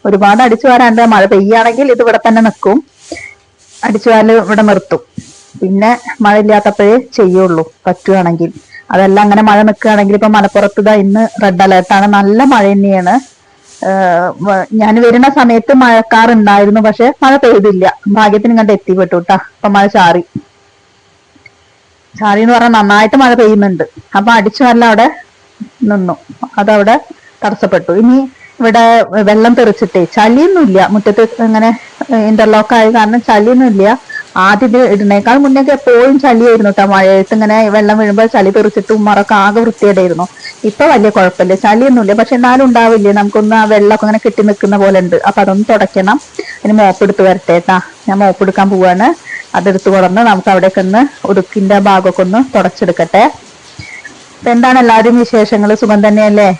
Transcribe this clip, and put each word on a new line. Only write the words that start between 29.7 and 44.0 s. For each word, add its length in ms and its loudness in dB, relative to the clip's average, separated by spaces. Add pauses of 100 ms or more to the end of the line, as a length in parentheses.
ചളിയൊന്നുമില്ല 840 0
മുറ്റത്ത്, 360 0 (200)
ഇങ്ങനെ 260 0 (580)
ഇന്റർലോക്ക് 480 0
ആയ 140 2
കാരണം 320 0
ചളിയൊന്നുമില്ല. 640 0 (520)
ആദ്യം 300 0
ഇത് 100 0 (140)
ഇടുന്നേക്കാൾ 460 0
മുന്നേ 240 0
ഒക്കെ 100 0
എപ്പോഴും 480 2
ചളിയായിരുന്നു 520 2
ട്ടോ. 140 0
മഴയത്ത് 480 0
ഇങ്ങനെ 240 0 (120)
വെള്ളം 280 0
വീഴുമ്പോൾ 280 0
ചളി 240 0
തെറിച്ചിട്ട് 440 -2
ഉമ്മറൊക്കെ 420 0
ആകെ 240 0
വൃത്തികേടായിരുന്നു. 640 -2 (380)
ഇപ്പൊ 220 -2
വലിയ 240 2
കുഴപ്പമില്ല, 460 0
ചളിയൊന്നുമില്ല. 580 0
പക്ഷെ 220 -2
എന്നാലും 300 2
ഉണ്ടാവില്ലേ, 460 2
നമുക്കൊന്ന് 440 0
ആ 100 2
വെള്ളമൊക്കെ 400 0